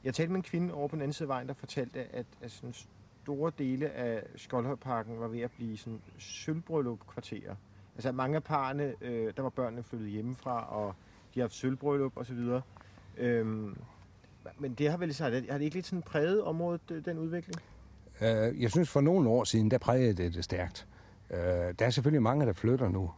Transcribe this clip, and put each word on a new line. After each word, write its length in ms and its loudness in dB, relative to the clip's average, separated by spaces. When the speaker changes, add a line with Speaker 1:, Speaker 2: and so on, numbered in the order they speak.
Speaker 1:
Jeg 100 -2
talte 180 0
med 60 0
en 40 -2
kvinde 320 -2
over 140 -4
på 80 -4
den 60 -2
anden 100 -2
side 120 -6
af 40 -6
vejen, 200 -2
der 60 -6
fortalte, 500 -6
at, 220 -8
at 100 -12
sådan 240 -14
store 360 -2
dele 320 0
af 340 -4
Skolhøjparken 840 -2
var 80 -4
ved 120 -6
at 100 -4
blive 260 -8
sådan 240 -10
sølvbryllup-kvarterer. 1400 -6
Altså, 180 -4
mange 240 0
af 60 0
parrene, 580 -2
øh, 360 -2
der 60 -4
var 60 -2
børnene 340 -4
flyttet 280 -8
hjemmefra, 560 -4
og 280 -4
de 60 -2
har 40 2
haft 100 -4
sølvbryllup 640 0
og 100 -8
så 80 -10
videre. 280 0
Øhm, 600 0
men 160 -4
det 160 2
har 60 0
vel 180 -2
så, 100 -4
har 60 2
det 300 -2
ikke 160 -2
lidt 100 -6
sådan 160 -4
præget 400 2
området, 480 -2
øh, 140 -6
den 140 -2
udvikling? 420 -4
Speaker 2:
Øh, 420 4
jeg 80 4
synes, 200 4
for 100 6
nogle 280 6
år 160 6
siden, 260 4
der 80 4
prægede 360 6
det 200 0
det 100 -4
stærkt. 440 -4
Øh, 80 -2
der 480 2
er 40 4
selvfølgelig 320 4
mange, 240 6
der 60 2
flytter 360 4
nu 300 0